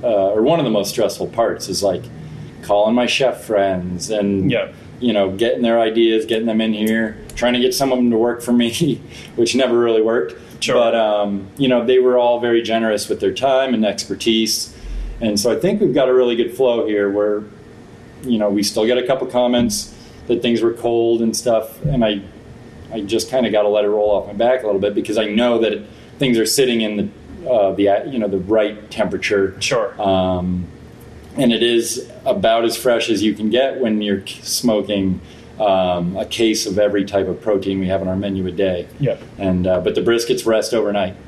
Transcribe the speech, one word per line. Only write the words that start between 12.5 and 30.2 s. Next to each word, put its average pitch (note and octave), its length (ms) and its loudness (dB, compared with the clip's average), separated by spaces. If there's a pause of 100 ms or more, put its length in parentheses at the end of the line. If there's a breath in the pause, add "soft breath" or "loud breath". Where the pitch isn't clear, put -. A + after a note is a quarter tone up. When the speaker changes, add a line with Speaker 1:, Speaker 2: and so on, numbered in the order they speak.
Speaker 1:
generous A2 460 0
with G#2 140 -4
their G2 120 0
time C3 400 2
and A2 120 2
expertise. G#2+ 920 -2 (460 loud breath)
And G#2 180 0
so A#2+ 120 2
I A2 40 0
think G#3 260 0
we've D3+ 120 2
got C3 160 2
a B2+ 40 4
really B2 220 4
good A#2 180 -2
flow A#2+ 320 2
here G#2 240 0
where, G#2 340 0 (800)
you B2 140 0
know, G#2+ 120 2
we G2+ 140 0
still A2 220 0
get B2 120 2
a B2 100 0
couple C3 200 0
comments B2 680 0 (340 loud breath)
that A#2 140 0
things A#2 200 2
were A2+ 120 2
cold A#2 480 0
and A2+ 140 0
stuff. - 500 -2
And C3+ 180 0
I, G#2 180 0 (720)
I A2+ 80 -6
just G#2 280 -2
kinda B2 200 0
gotta G#2 200 2
let G#2 160 2
it G#2 40 2
roll G#2 220 2
off G2 160 0
my G2+ 60 -12
back A#2+ 300 2
a - 20 -4
little G2 160 0
bit G#2 140 0
because G#2+ 220 -2
I A2 80 0
know A2+ 340 2
that G#2 200 0 (400 loud breath)
things B2+ 180 2
are A2 80 2
sitting A#2+ 360 2
in G#2+ 160 -2 (460)
the, - 60 -10
uh, G#2 240 4
the, G2 160 2
uh, G2+ 140 2
you C3+ 160 -6
know, G#2+ 80 0
the G2 100 -2
right G#2 540 -2
temperature. G2 680 0
Speaker 2:
Sure. A2 400 -2
Speaker 1:
Um, F2+ 680 0 (720)